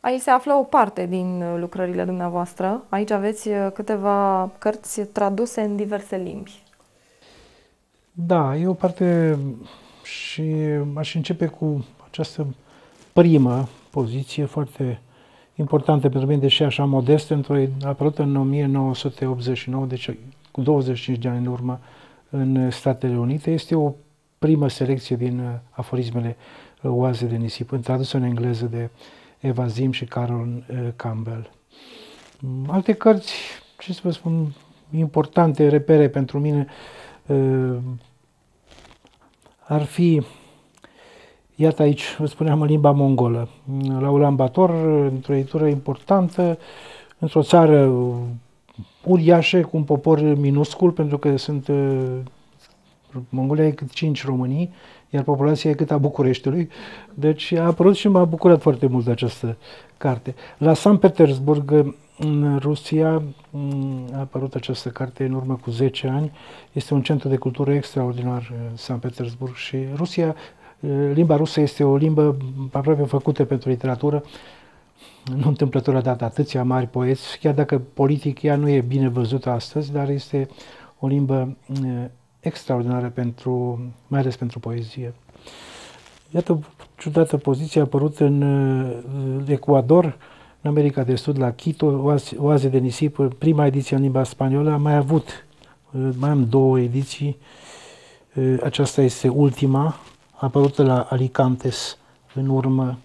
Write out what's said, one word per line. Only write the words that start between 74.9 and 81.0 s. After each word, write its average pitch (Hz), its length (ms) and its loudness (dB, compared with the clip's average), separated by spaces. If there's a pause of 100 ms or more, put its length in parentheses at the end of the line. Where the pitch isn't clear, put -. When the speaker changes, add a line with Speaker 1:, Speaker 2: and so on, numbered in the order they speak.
Speaker 2:
Nu 135 120 0
întâmplător 139 480 0
a 131 40 2
dat 123 220 -2
atâția 127 420 -2
mari 127 220 0
poeți, 127 520 -4
chiar 151 160 0
dacă 143 240 0
politic 139 640 -2
ea 147 140 2
nu 147 120 0
e 139 120 4
bine 131 280 0
văzută 123 420 -2
astăzi, 139 420 -6
dar 139 160 -2
este 139 400 -4 (500)
o - 80 -6